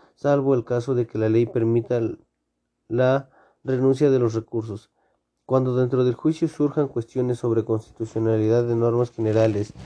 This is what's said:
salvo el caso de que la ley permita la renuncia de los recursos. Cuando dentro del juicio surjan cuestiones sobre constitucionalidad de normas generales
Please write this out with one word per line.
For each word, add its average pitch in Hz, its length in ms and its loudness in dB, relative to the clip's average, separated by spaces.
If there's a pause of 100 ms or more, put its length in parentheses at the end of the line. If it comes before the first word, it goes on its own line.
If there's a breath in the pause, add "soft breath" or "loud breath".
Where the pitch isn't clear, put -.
(140 soft breath)
salvo 139 380 0
el 120 120 -2
caso 123 300 -2
de 120 120 -2
que - 100 -10
la 110 120 0
ley 117 160 4
permita 117 560 0 (880)
la 127 400 0 (340 soft breath)
renuncia 131 480 2
de 135 80 4
los 113 140 0
recursos. 110 580 -8 (540)
Cuando 127 320 0
dentro 127 260 0
del 127 100 2
juicio 156 360 -2
surjan 147 400 -2
cuestiones 123 500 -4
sobre 113 240 2
constitucionalidad 110 1000 0
de 120 100 -2
normas 117 360 0
generales 107 640 0 (120)